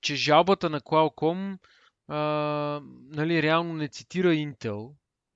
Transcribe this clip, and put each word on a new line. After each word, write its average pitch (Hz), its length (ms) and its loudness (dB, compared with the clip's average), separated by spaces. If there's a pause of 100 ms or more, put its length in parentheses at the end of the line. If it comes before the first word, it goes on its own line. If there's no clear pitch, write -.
че 147 160 -4
жалбата 160 540 4
на 147 100 -4
Qualcomm, 165 800 0 (500)
а, 147 80 -6 (920)
нали, 156 320 0
реално 165 320 0
не 151 140 -4
цитира - 400 -2
Intel, 135 640 -2 (460)